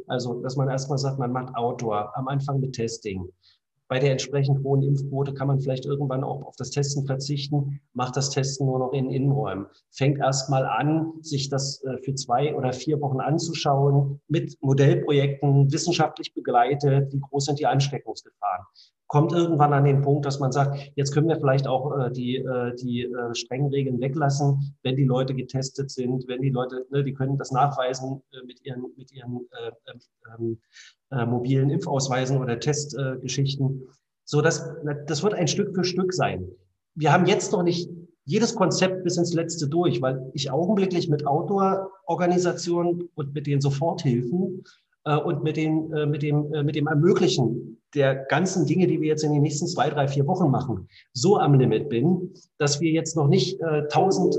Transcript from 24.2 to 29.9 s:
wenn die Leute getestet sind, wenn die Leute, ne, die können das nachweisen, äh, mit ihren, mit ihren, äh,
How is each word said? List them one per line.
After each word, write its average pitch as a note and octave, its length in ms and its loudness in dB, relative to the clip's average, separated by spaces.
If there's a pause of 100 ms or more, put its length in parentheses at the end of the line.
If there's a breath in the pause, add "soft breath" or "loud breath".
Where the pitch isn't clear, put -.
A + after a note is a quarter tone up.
wenn C3 140 -2
die C#3+ 60 4
Leute C3 300 2
getestet C3 560 -6
sind, B2 380 -4
wenn B2+ 160 -6
die C3+ 80 2
Leute, B2+ 400 -4
ne, C#3+ 120 0
die C#3 120 -4
können C3+ 240 -2
das - 120 -8
nachweisen, C3 720 0 (120)
äh, B2+ 120 -18
mit - 180 -20
ihren, B2+ 220 -10 (100)
mit C3 160 -20
ihren, B2 380 -10
äh, A#2 220 -10 (640)